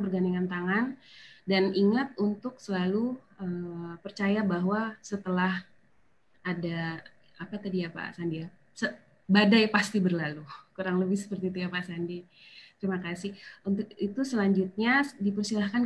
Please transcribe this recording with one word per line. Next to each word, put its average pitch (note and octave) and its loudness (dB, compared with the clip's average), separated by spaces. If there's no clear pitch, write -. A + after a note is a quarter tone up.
bergandengan F#3 0
tangan, F#3+ 0
dan F#3+ 4
ingat A3 4
untuk G#3 -2
selalu, G3+ 0
eh, E3+ -6
percaya G3+ 0
bahwa G3+ 0
setelah F#3 0
ada, E3+ -4
apa - -12
tadi F#3 -4
ya E3 -10
Pak - -10
Sandi E3 -4
ya? F3 -10
Se-, - -6
badai G#3+ 8
pasti G#3 2
berlalu. D#3 0
Kurang F#3 0
lebih F#3 2
seperti F#3 -4
itu F#3 -4
ya F3+ -4
Pak F3+ -6
Sandi. F3 -6
Terima F#3 -2
kasih. F3+ -6
Untuk G3+ -2
itu G#3 -2
selanjutnya G#3+ 2
dipersilahkan G#3 0